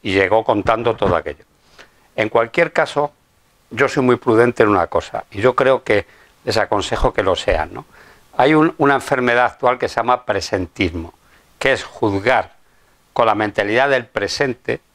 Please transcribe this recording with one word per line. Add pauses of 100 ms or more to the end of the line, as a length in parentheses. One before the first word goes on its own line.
y
llegó
contando
todo
aquello. (720)
En
cualquier
caso, (600)
yo
soy
muy
prudente
en
una
cosa,
y
yo
creo
que (400)
les
aconsejo
que
lo
sean,
¿no? (520)
Hay
un,
una
enfermedad
actual
que
se
llama
presentismo, (460)
que
es
juzgar (600)
con
la
mentalidad
del
presente (160)